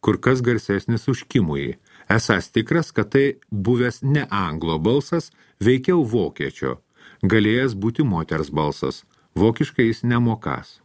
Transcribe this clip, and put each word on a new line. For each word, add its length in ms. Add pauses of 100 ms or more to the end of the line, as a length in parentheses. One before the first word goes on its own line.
kur 160
kas 240
garsesnis 640
už 220
kimųjį. 480 (320)
Esąs 420
tikras, 400
kad 220
tai 120 (260)
buvęs 500
ne 280
anglo 500
balsas, 520 (300)
veikiau 420
vokiečio. 760 (420)
Galėjęs 560
būti 260
moters 460
balsas. 540 (340)
Vokiškai 500
jis 160
nemokąs. 800